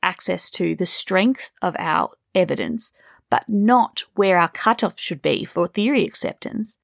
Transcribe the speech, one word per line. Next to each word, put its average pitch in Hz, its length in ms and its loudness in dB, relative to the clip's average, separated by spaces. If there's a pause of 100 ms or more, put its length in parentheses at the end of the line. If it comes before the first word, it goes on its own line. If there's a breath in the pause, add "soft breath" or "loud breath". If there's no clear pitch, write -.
access - 500 -2
to 165 240 -2
the 180 120 -2
strength - 640 0 (100)
of 180 160 -2
our 165 320 0 (240)
evidence, - 580 -2 (380 soft breath)
but - 180 0
not 220 540 2 (140)
where 190 240 4
our 170 100 2
cutoff - 500 0
should - 220 -6
be 156 240 0
for 175 220 -2
theory 233 380 0
acceptance - 800 -6